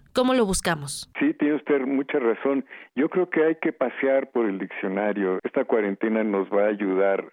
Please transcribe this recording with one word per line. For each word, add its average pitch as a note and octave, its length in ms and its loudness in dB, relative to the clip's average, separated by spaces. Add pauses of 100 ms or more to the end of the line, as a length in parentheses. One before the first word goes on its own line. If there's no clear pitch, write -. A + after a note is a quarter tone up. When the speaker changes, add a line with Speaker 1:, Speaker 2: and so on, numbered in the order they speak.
(140)
Speaker 1:
¿Cómo B3+ 220 2
lo A#3+ 100 4
buscamos? E3 720 -2
Speaker 2:
Sí, D3 160 2
tiene D3 220 0
usted C#3+ 260 0
mucha C#3 380 -2
razón. B2+ 440 0 (320)
Yo D3 140 2
creo F3+ 220 0
que D#3 120 2
hay D#3+ 120 2
que D#3+ 180 -4
pasear C3+ 560 0
por A#2 160 0
el F#2+ 140 -2
diccionario. G2 840 -2
Esta C3 240 -2
cuarentena A2 580 0
nos G2 260 0
va G2+ 160 2
a - 20 4
ayudar G2 640 0